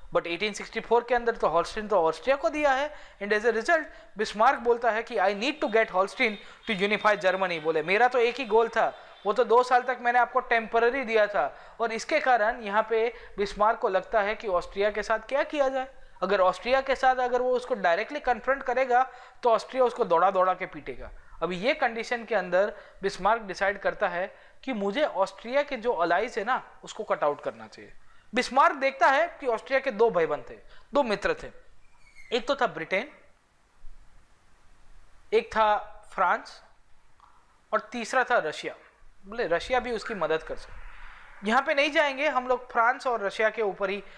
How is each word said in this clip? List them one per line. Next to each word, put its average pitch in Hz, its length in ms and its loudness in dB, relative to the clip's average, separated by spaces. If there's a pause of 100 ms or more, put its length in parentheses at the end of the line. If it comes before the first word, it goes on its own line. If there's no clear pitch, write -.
(160)
But 170 120 0
eighteen 180 260 -4
सिक्सटी 214 260 -10
फ़ोर 233 300 2
के 254 60 4
अंदर 233 200 0
तो 220 120 0
Holstein 170 400 0
तो 196 140 4
Austria 160 340 2
को 320 140 0
दिया 302 220 2
है, 285 220 -2 (300)
and 208 100 -2
as 214 120 0
a 233 80 4
result 294 300 2 (340)
Bismarck 220 420 2
बोलता 233 320 2
है 220 120 -2
कि 233 120 -10
"I 196 200 2
need 262 280 -4
to 220 120 0
get 220 200 4
Holstein 202 360 0 (380)
to 202 100 -2
unify 208 420 2
Germany।" 180 400 0
बोले, 160 220 0
"मेरा 202 240 4
तो 247 120 0
एक 233 160 2
ही 269 100 -6
goal 226 220 4
था, 214 260 0 (320)
वो 208 80 0
तो 247 100 2
दो 233 200 6
साल 247 180 4
तक 247 200 -4
मैंने 240 180 2
आपको 240 200 2
temporary 233 640 0
दिया 220 240 2
था।" 185 520 -4
और 226 120 -2
इसके 226 280 -2
कारण 240 420 2
यहाँ 214 280 0
पे 226 240 0 (240)
Bismarck 208 420 0
को 226 100 0
लगता 190 320 2
है 208 140 -2
कि 220 120 -10
Austria 196 440 0
के 208 120 -6
साथ 220 160 -2
क्या 262 240 -2
किया 294 260 0
जाए? 262 180 -4 (360)
अगर 190 180 2
Austria 226 400 2
के 269 140 -2
साथ 262 200 4
अगर 247 260 0
वो 254 100 0
उसको 247 240 -2
directly 196 440 0
confront 254 440 0
करेगा, 254 480 2 (320)
तो 247 60 4
ऑस्ट्रिया 233 340 2
उसको 240 220 2
दौड़ा 175 260 4
दौड़ा 185 220 4
के 180 120 -6
पीटेगा। 127 460 -12 (320)
अभी 175 140 -4
ये 226 160 0
condition 233 520 -4
के 220 100 -2
अंदर 180 380 0 (280)
Bismarck 196 400 0
decide 196 380 -4
करता 180 280 -2
है 180 280 -6 (280)
कि 262 100 -6
मुझे 202 300 -2
Austria 226 600 -2
के 277 140 -8
जो 226 160 -2
allies 175 440 0
है 202 60 -4
ना, 233 200 -4 (200)
उसको - 200 -12
cut 196 200 -2
out 147 200 -2
करना 113 240 -10
चाहिए। 104 260 -20 (420)
Bismarck 277 400 2
देखता 269 320 0
है 294 320 2
कि 277 80 -8
Austria 247 320 -2
के 269 120 -2
दो 220 180 4
भाईबंद 156 400 0
थे, 123 40 -16 (400)
दो 285 100 4
मित्र 196 400 -2
थे, 135 40 -12 (880)
एक 240 140 -2
तो 277 80 0
था 254 120 2
ब्रिटेन, 185 420 -6 (2250)
एक 220 140 0
था 214 300 2 (360)
France 202 500 -2 (1120)
और 214 60 0
तीसरा 240 440 -2
था 247 140 2
Russia। 156 380 -4 (500)
बोले, 208 220 -4
"Russia 170 320 0
भी 240 120 -4
उसकी 226 220 -6
मदद 160 300 0
कर 131 120 -10
सकता।" - 200 -12 (680)
यहाँ 226 180 2
पे 311 120 -2
नहीं 285 180 2
जाएंगे 285 380 0
हम 254 180 0
लोग, 247 240 -2
France 247 360 2
और 233 140 0
Russia 202 280 0
के 214 120 -4
ऊपर 196 280 -2
ही 196 140 -6 (140)